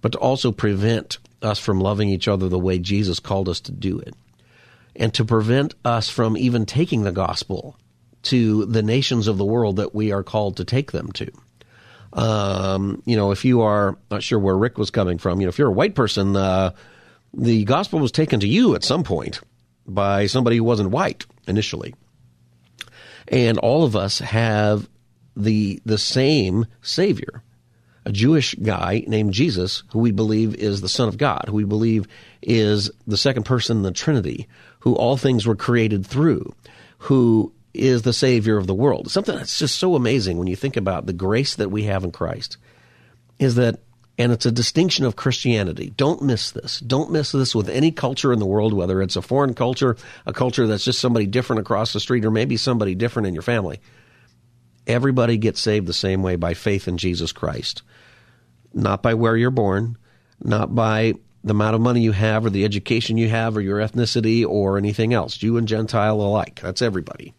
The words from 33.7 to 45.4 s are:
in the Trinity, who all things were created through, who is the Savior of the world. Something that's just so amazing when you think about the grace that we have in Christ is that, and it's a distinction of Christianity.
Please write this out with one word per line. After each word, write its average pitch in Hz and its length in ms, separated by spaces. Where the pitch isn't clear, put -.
in 101 60
the 95 80
Trinity, 92 560
who 120 140
all 123 220
things 123 300
were 110 80
created 107 500
through, 139 480
who 117 520
is 127 300
the 123 100
Savior 113 440
of 92 100
the 95 80
world. 117 340
Something - 260
that's - 220
just 151 200
so 180 180
amazing 113 420
when 92 100
you 92 80
think 135 220
about 92 300
the 92 60
grace 101 420
that 101 160
we 107 120
have 95 200
in 87 80
Christ - 460
is 131 160
that, 120 240
and 120 120
it's 117 140
a 123 60
distinction 143 540
of 113 100
Christianity. 107 840